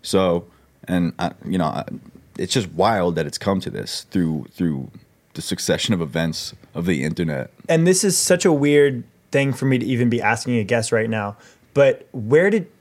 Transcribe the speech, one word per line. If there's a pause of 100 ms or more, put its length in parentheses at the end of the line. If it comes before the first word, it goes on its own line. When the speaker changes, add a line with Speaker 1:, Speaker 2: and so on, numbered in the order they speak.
Speaker 1:
So, (420)
and
I, (140)
you
know,
I, (520)
it's
just
wild
that
it's
come
to
this
through,
through (460)
the
succession
of
events (220)
of
the
internet. (180)
Speaker 2:
And
this
is
such
a
weird (280)
thing
for
me
to
even
be
asking
a
guest
right
now, (360)
but
where
did (140)